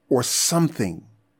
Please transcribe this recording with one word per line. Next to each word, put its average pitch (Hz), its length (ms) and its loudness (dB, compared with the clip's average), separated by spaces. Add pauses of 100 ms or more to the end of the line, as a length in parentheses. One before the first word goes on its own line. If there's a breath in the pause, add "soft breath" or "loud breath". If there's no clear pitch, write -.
or 123 140 4
something. 131 840 -2 (340)